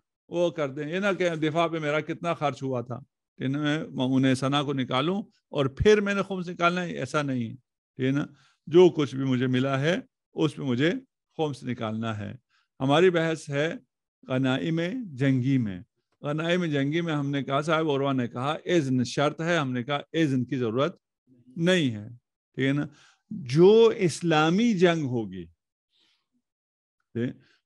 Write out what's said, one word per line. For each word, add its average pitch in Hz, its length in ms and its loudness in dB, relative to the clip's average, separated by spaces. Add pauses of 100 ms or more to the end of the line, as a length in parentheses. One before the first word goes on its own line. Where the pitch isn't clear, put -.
(300)
वो 170 220 0
कर 156 180 -4
दें। 143 180 -8
ये 170 120 -4
ना 202 140 2
कि 175 240 0
दिफा 156 300 0
पे 165 120 -4
मेरा 151 220 0
कितना 165 320 -6
खर्च 143 300 -4
हुआ 131 180 -4
था, 120 220 -10 (360)
इनमें 147 480 -2 (100)
मऊने 131 380 2
सना 139 280 -2
को 139 100 -4
निकालूं 135 480 -2 (320)
और 139 140 0 (120)
फिर 214 220 6
मैंने 202 220 -2
खुम्स 185 240 -6
निकालना 175 340 0
है, 165 140 -8
ऐसा 143 280 -4
नहीं 127 240 -4
है, 117 80 -12
ठीक - 500 -10
है 135 60 2
ना? 143 160 -2 (400)
जो 175 240 8
कुछ 131 240 -2
भी 135 100 -4
मुझे 127 240 2
मिला 131 280 0
है, 170 260 0 (320)
उस 160 180 0
पे 156 100 -10
मुझे 135 280 0 (460)
खुम्स 147 260 -6
निकालना 113 500 -6
है। 104 240 -10 (420)
हमारी 147 300 4
बहस 165 400 -2
है 143 180 -2 (560)
गनाइम 131 560 -2 (360)
जंगी 135 420 2
में। 98 260 -4 (380)
गनाइम 165 460 -2
जंगी 147 340 0
में 165 120 -4
हमने 143 300 -2
कहा, 139 180 0
साहब 160 280 0
उर्वा 139 240 0
ने 123 140 0
कहा, 135 300 -4 (100)
इज़्न 135 380 2
शर्त 147 360 -2
है, 170 160 0
हमने 127 260 -2
कहा 143 180 -4 (140)
इज़्न 135 280 2
की 139 140 -4
जरूरत 127 420 -2 (600)
नहीं 170 300 2
है, 107 200 -8
ठीक - 560 -8
है 139 80 2
ना? 147 140 -2 (440)
जो 190 600 6 (120)
इस्लामी 170 720 2
जंग 170 320 2
होगी, 104 360 -6 (1700)
ठीक 117 80 -4
है, 139 120 -6 (300)